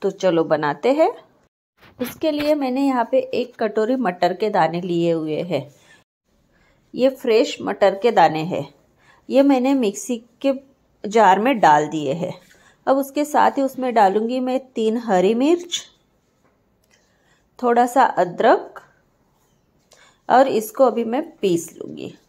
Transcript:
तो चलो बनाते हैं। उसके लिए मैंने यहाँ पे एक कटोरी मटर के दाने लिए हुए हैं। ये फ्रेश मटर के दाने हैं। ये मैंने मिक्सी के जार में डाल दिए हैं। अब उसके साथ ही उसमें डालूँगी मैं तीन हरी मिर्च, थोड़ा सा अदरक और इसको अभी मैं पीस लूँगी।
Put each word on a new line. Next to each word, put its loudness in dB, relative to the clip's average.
तो -2
चलो 0
बनाते 0
हैं। 2
उसके -4
लिए 0
मैंने -2
यहाँ 0
पे 2
एक -4
कटोरी -2
मटर -2
के -2
दाने 0
लिए 0
हुए -4
हैं। -6
ये 0
फ्रेश 0
मटर 0
के 0
दाने 2
हैं। -6
ये 4
मैंने 2
मिक्सी -4
के 2
जार 4
में 0
डाल 4
दिए -4
हैं। -8
अब 2
उसके -4
साथ 2
ही -4
उसमें -4
डालूँगी 0
मैं -6
तीन -2
हरी 0
मिर्च, -2
थोड़ा 2
सा 2
अदरक 0
और 4
इसको -2
अभी 0
मैं -6
पीस -2
लूँगी। -14